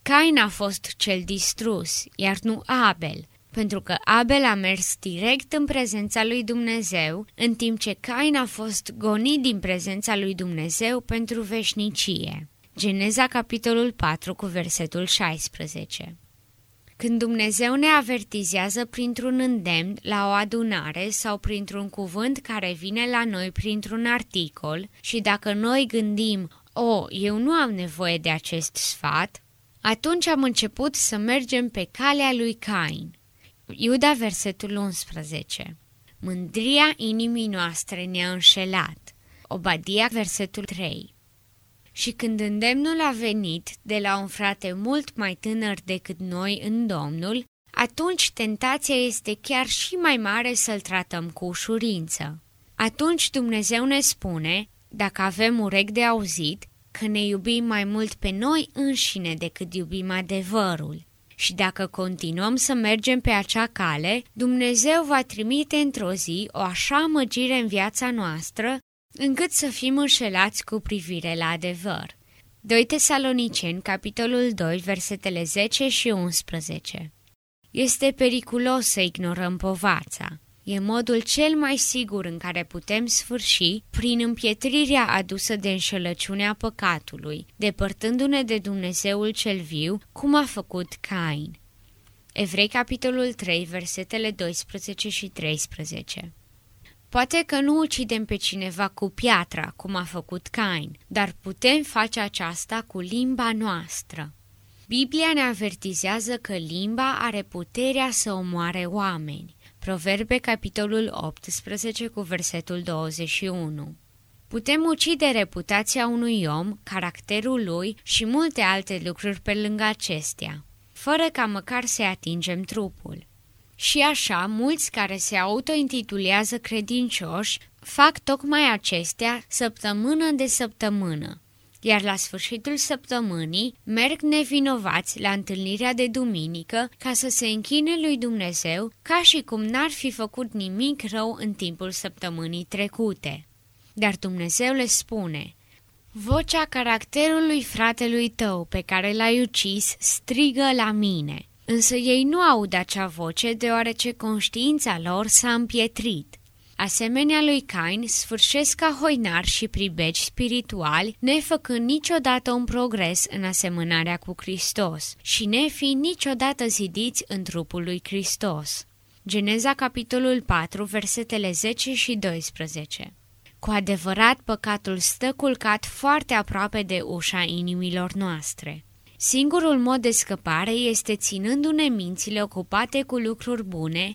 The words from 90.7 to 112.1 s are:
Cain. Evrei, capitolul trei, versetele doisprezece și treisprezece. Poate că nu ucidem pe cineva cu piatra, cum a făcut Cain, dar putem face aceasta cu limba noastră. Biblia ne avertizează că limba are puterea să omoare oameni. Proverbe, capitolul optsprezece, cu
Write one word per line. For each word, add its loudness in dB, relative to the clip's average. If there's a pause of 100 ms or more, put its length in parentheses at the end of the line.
Cain. -4 (720)
Evrei, 2
capitolul 0
trei, -2
versetele -4
doisprezece -6
și -6
treisprezece. -6 (760)
Poate 2
că 2
nu 4
ucidem 0
pe -4
cineva -2
cu -4
piatra, 2
cum -8
a -2
făcut -10
Cain, -2
dar -2
putem 2
face 0
aceasta -4
cu -10
limba 0
noastră. -6 (560)
Biblia 2
ne 4
avertizează -2
că -6
limba -2
are -2
puterea -2
să -2
omoare -2
oameni. -4 (240)
Proverbe, 0
capitolul 0
optsprezece, -6
cu -8